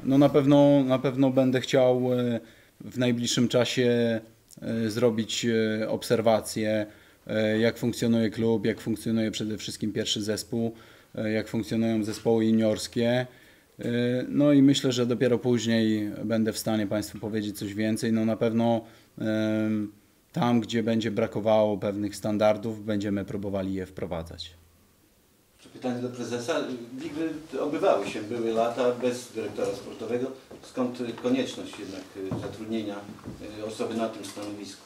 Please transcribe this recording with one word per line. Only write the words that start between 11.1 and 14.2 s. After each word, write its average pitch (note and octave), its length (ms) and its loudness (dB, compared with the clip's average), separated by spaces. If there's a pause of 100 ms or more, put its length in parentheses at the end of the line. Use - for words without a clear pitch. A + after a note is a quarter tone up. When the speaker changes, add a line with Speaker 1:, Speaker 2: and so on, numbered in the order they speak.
Speaker 1:
e, A2 180 -2
jak A2 160 -2
funkcjonują A2+ 560 0
zespoły A2+ 400 2
juniorskie. A2 840 2 (520)
E, - 60 -10 (440)